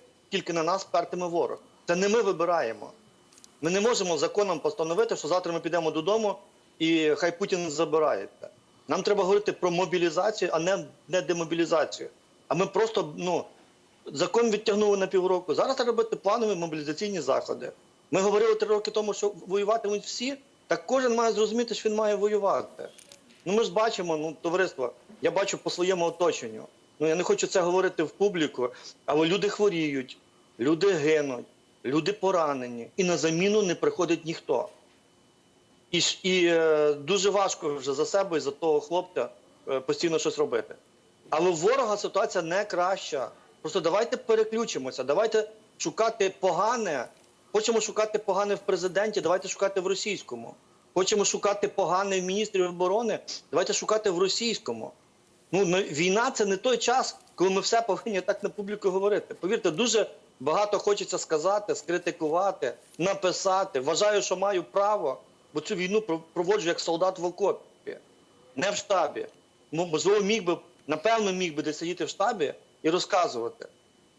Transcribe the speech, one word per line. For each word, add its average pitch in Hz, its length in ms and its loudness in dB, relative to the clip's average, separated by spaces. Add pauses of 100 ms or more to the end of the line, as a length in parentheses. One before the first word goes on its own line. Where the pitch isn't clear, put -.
(280)
скільки 175 240 -4
на 170 100 0
нас 185 220 0
пертиме 180 420 -2
ворог. 165 320 -2 (280)
Це 175 100 2
не 190 120 2
ми 226 140 4
вибираємо. 165 680 0 (720)
Ми 156 100 0
не 190 100 2
можемо 190 380 2
законом 170 420 0
постановити, 165 560 0
що 151 120 -6
завтра 175 240 0
ми 165 80 -4
підемо 165 300 -2
додому 190 460 0 (420)
і 160 380 2
хай 170 220 -2
Путін 175 320 -2
забирає. 147 580 0 (600)
Нам 170 140 0
треба 202 200 2
говорити 202 300 2
про 185 180 0
мобілізацію, 175 840 0
а 160 40 2
не, 180 260 0 (240)
не 175 140 0
демобілізацію. 165 840 0 (400)
А 139 60 0
ми 185 120 2
просто, 196 500 0
ну, 175 280 -2 (640)
закон 220 440 2
відтягнули 208 460 2
на 190 100 0
півроку. 185 480 2
Зараз 254 220 2
треба 240 140 0
робити 226 260 0
планові 214 380 0
мобілізаційні 165 680 -4
заходи. 127 520 -2 (380)
Ми 175 100 2
говорили 214 340 4
три 214 140 0
роки 208 220 0
тому, 208 240 -2
що - 180 -2 (140)
воюватимуть 202 580 0
всі, 269 320 -6 (300)
так 170 200 -2
кожен 254 280 2
має 233 180 2
зрозуміти, 220 420 0
що - 140 -2
він 214 80 -2
має 214 180 2
воювати. 196 720 0 (560)
Ну, 170 80 -4
ми 226 120 4
ж 190 80 -4
бачимо, 196 440 0
ну, 151 240 -6
товариство, 170 520 -2 (300)
я 160 80 2
бачу 190 280 -2
по - 120 -6
своєму 180 360 0
оточенню. 147 600 -2 (320)
Ну, 151 100 0
я 160 60 2
не 175 80 2
хочу 196 240 0
це 190 140 0
говорити 180 420 2
в 147 80 -2
публіку, 165 580 0 (380)
але 151 200 2
люди 190 220 2
хворіють, 160 680 -2 (400)
люди 160 340 2
гинуть, 147 540 0 (380)
люди 151 280 0
поранені, 143 840 -2
і 190 80 2
на 175 120 2
заміну 170 460 2
не 175 120 0
приходить 165 500 0
ніхто. 151 440 -2 (1200)
І 170 100 0
ж, - 220 -2
і, 185 240 4
е, 156 460 4
дуже 175 380 0
важко 180 440 0
вже 135 180 -4
за 147 140 0
себе 190 320 0
і - 20 -4
за 135 100 -4
того 147 300 2
хлопця, 160 480 -4 (400)
е, 131 120 0
постійно 156 380 0
щось 151 200 -2
робити. 127 360 -2 (560)
Але 170 200 2
в 175 60 0
ворога 214 400 2
ситуація 202 480 -2
не 180 200 0
краща. 175 680 -2 (300)
Просто 160 200 -2
давайте 202 360 2
переключимося, 220 880 0
давайте 214 440 2 (300)
шукати 196 640 0
погане. 185 680 0 (440)
Хочемо 220 280 2
шукати 214 380 -2
погане 202 360 0
в 190 40 -2
президенті, 190 600 -2
давайте 185 280 0
шукати 196 320 -2
в 180 60 0
російському. 190 680 -6 (400)
Хочемо 190 300 2
шукати 202 440 0
погане 190 520 0
в 180 40 -4
міністрі 196 380 0
оборони, 180 560 0 (320)
давайте 180 220 0
шукати 214 380 0
в 170 80 0
російському. 185 760 -2 (600)
Ну, 190 120 4
ми, 180 180 2
війна — 190 520 0
це 214 120 0
не 196 100 2
той 247 200 0
час, 240 400 0 (180)
коли 185 160 2
ми 190 100 2
все 226 220 2
повинні 196 380 -2
так 196 220 -2
на 196 60 -2
публіку 196 420 -4
говорити. 196 440 0
Повірте, 185 360 -2
дуже 208 400 0 (300)
багато 190 380 0
хочеться 190 400 -2
сказати, 170 560 0
скритикувати, 170 1000 -2 (240)
написати. 190 800 0
Вважаю, 190 420 2
що 190 140 -2
маю 185 280 0
право, 196 560 0 (340)
бо 147 60 -4
цю 214 140 -4
війну 185 260 0
про-, 165 220 -2 (100)
проводжу 175 360 0
як 165 120 0
солдат 180 380 0
в 170 60 -4
окопі, - 720 -4 (600)
не 196 140 0
в 196 60 -4
штабі. 165 500 0 (480)
М-, 170 120 0
можливо, 170 340 2
міг 202 240 0
би, 170 120 0 (300)
напевно, 214 460 2
міг 180 220 -4
би 151 80 -2
десь 147 160 -4
сидіти 170 260 -6
в 139 40 -4
штабі 196 460 -2 (280)
і 156 80 2
розказувати. 156 760 0 (520)